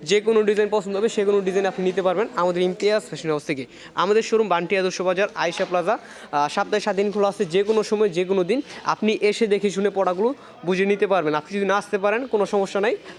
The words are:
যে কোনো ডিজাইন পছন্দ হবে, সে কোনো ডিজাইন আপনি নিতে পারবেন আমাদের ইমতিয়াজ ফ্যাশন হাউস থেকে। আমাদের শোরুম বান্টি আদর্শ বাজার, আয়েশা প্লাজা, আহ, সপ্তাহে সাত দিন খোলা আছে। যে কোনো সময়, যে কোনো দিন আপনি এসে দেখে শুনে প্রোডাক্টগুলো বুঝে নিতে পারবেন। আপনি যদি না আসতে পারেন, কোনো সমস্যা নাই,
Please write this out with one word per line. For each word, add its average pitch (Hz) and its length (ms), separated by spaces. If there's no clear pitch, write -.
যে 196 180
কোনো 220 220
ডিজাইন 208 280
পছন্দ 196 260
হবে, 214 120
সে 208 160
কোনো 202 160
ডিজাইন 190 240
আপনি 185 200
নিতে 185 160
পারবেন 185 340
আমাদের 180 260
ইমতিয়াজ 202 420
ফ্যাশন 160 260
হাউস 151 160
থেকে। 135 200
আমাদের 202 260
শোরুম 220 260
বান্টি 175 300
আদর্শ 185 240
বাজার, 185 340
আয়েশা 175 300
প্লাজা, 180 320
আহ, 147 180
সপ্তাহে 202 320
সাত 202 140
দিন 202 160
খোলা 202 160
আছে। 196 180
যে 180 180
কোনো 214 200
সময়, 214 260
যে 175 160
কোনো 185 180
দিন 220 180
আপনি 214 360
এসে 208 260
দেখে 202 220
শুনে 196 200
প্রোডাক্টগুলো 190 460
বুঝে 185 200
নিতে 202 220
পারবেন। 165 280
আপনি 175 220
যদি 196 80
না 190 120
আসতে 202 200
পারেন, 208 300
কোনো 208 180
সমস্যা 196 360
নাই, 220 160